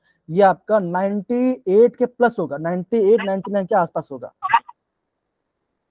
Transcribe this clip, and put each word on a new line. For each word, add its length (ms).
ये 120
आपका 360
नाइंटी 880
एट 280
के 100
प्लस 320
होगा, 180
नाइंटी 400
एट, 240
नाइंटी 320
नाइन 140
के 80
आसपास 380
होगा। 220